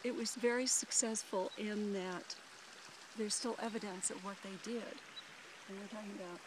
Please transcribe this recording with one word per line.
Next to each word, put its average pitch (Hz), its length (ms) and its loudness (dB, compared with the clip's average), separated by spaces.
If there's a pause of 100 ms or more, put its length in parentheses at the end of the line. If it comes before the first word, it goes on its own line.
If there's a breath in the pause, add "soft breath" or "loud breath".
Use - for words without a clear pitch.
it 240 120 4
was 226 200 2
very 240 320 6
successful 220 880 4
in 208 360 2
that 185 420 -2 (800)
there's 214 180 2
still 233 260 2
evidence 208 480 0
of - 160 -4
what 196 180 -2
they 196 60 -6 (200)
did. 226 140 0 (880)
And 196 100 -4
we're 202 80 -6
talking 214 280 -6
about 175 320 -6